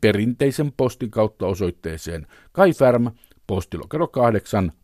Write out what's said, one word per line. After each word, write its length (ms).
perinteisen 760
postin 340
kautta 360
osoitteeseen 800
Kai 200
Färm, 380
postilokero 640
kahdeksan 640